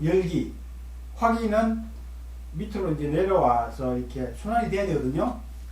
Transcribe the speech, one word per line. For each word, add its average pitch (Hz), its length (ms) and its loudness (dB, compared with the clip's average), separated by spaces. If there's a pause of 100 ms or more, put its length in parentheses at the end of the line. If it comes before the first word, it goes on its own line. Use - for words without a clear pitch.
열기, 165 500 2 (640)
화기는 226 680 2 (680)
밑으로 190 400 -2
이제 143 160 -2
내려와서 127 880 4
이렇게 127 380 -4
순환이 226 360 0
돼야 190 160 0
되거든요. 156 520 0 (320)